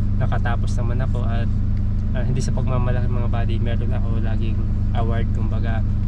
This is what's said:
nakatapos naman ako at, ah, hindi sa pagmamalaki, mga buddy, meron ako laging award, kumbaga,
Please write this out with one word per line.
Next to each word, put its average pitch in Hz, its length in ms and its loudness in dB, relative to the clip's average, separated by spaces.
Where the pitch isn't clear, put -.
nakatapos 117 560 0
naman 107 240 0
ako - 240 0
at, 104 240 0
ah, - 160 -2
hindi - 160 0
sa - 80 0
pagmamalaki, 123 560 0
mga 123 240 0
buddy, 104 320 0
meron 104 320 0
ako 101 240 0
laging 101 400 0
award, 104 320 0
kumbaga, 101 480 0